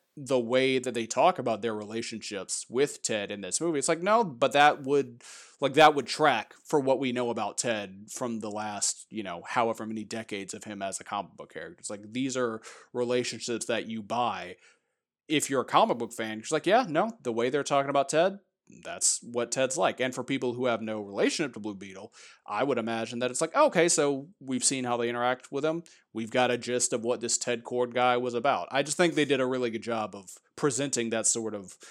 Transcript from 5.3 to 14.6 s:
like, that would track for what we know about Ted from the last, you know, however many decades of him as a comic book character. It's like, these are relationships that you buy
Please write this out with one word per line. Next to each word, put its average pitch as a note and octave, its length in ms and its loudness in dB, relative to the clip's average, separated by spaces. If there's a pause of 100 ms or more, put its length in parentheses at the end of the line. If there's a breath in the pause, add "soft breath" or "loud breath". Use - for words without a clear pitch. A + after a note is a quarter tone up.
like, C3+ 160 0
that D#3 180 12
would C3+ 140 -2
track C3 460 2 (100)
for - 160 2
what C3 200 4
we C3 120 0
know B2 180 0
about G#2+ 300 -4
Ted G#2 520 -4
from A#2 280 -6
the G#2+ 100 -8
last, G#2 600 -4
you G#2+ 100 -6
know, F2 240 -8
however A2+ 400 0
many A2 180 -6
decades G#2 520 -8
of G2+ 80 -16
him G#2 180 -10
as G2 180 -6
a - 40 -16
comic G2 340 -6
book D2 160 -16
character. E2 260 -12
It's - 100 -12
like, G#2 240 -12
these B2+ 220 -4
are A#2 260 -2 (300 loud breath)
relationships B2 760 -2
that G#2+ 220 -2
you A2+ 140 -8
buy G2 540 -4 (720 soft breath)